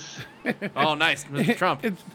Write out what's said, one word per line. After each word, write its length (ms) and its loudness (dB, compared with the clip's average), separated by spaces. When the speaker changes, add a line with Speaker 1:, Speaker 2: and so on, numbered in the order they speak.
Speaker 1:
complain. 180 -2
Speaker 2:
House. 140 -6
Speaker 1:
<laughs> 0 -
Oh, 200 2
nice, 340 0
Mister 260 2
Trump. 260 2
Speaker 3:
<laughs> 40 -6
It's, 180 -2